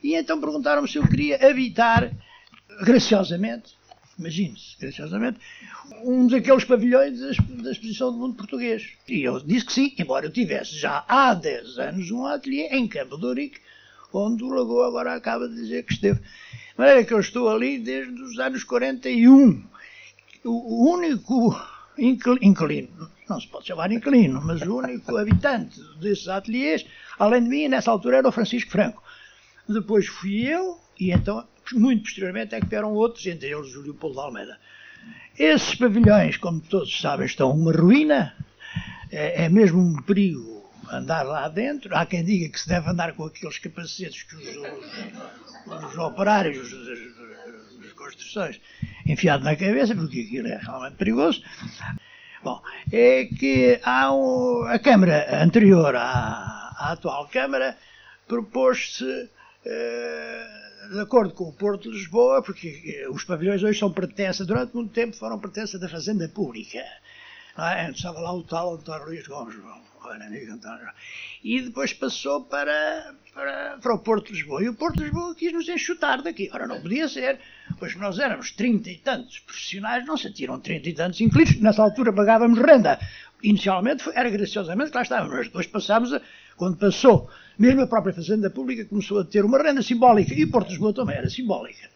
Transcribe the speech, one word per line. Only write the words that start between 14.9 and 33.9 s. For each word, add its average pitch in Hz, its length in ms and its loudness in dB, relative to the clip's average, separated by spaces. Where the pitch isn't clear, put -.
acaba 240 320 -6
de 226 80 -12
dizer 233 280 -8
que - 100 -6
esteve. 202 260 0
De - 580 -18
maneira 262 260 8
que 208 100 -2
eu 214 60 2
estou 226 300 -2
ali 247 300 -2
desde 254 420 -10
os 240 180 -16
anos 262 240 -4
quarenta 254 460 -4
e 240 180 6
um. 254 360 10
O, 240 80 -6
o 233 420 2
único 262 680 0
inquil-, 254 440 2
inquilino, 160 680 2
não 190 140 -8
se - 60 -16
pode - 200 -16
chamar 170 240 -4
inquilino, 220 500 4
mas 160 200 -4
o 196 160 -4
único 247 380 -6
<laughs> - 20 0
habitante 226 640 0
desses 196 280 -4
ateliês, 233 580 -4
além 233 240 4
de 233 60 0
mim, 285 180 0
nessa 247 240 0
altura 240 260 2
era 262 120 4
o - 20 2
Francisco 233 400 -2
Franco. 208 320 0
Depois 208 400 0
fui 202 400 -6
eu, 349 300 -4
e 185 120 0
então, 214 340 0
muito 226 300 4
posteriormente, 208 520 -8
é 220 60 -4
que - 60 -2
vieram 214 260 -4
outros, 226 320 -2
entre 160 240 -8
eles 143 260 -10
o 143 60 -16
Leopoldo 143 340 -10